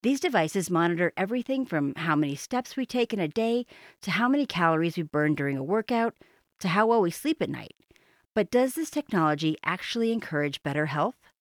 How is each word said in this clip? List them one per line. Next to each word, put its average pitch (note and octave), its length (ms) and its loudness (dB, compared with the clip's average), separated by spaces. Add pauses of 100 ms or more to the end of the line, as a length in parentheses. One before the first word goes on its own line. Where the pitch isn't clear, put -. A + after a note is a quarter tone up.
These C4+ 160 2
devices G3 500 0
monitor E3+ 480 2
everything B3 480 -2
from C#3+ 300 -2
how D#3+ 200 0
many D3 200 0
steps - 420 -6
we C4 80 -2
take A#3 260 -2
in G#3 80 -4
a E3+ 80 0
day A3+ 380 0 (380)
to F#3+ 80 -4
how G#3 180 2
many C#4+ 160 4
calories E3 520 2
we F3 40 -2
burn D3+ 320 2
during C#3+ 240 -2
a C3+ 60 -4
workout A3+ 500 0 (460)
to - 80 -4
how G3 180 4
well A3+ 160 4
we F3 80 4
sleep D4 320 -4
at - 80 -2
night. - 240 -10 (640)
But G3+ 160 2
does B3+ 240 2
this D#4+ 160 -6
technology D#3 720 0
actually A3+ 480 -2
encourage D3 500 -2
better D3+ 240 -2
health? D#3 300 -2 (260)